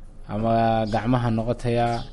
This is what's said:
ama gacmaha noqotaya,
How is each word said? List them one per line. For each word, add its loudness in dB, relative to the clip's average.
ama 0
gacmaha 2
noqotaya, 0